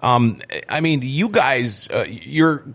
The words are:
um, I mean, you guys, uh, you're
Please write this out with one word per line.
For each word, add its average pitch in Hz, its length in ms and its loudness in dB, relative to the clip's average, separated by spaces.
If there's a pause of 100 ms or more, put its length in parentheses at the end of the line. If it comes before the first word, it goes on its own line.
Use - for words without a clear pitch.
um, 120 380 4 (280)
I 151 120 -2
mean, 160 200 2
you 143 280 -2
guys, 127 640 0
uh, 113 160 -2
you're 147 560 0 (120)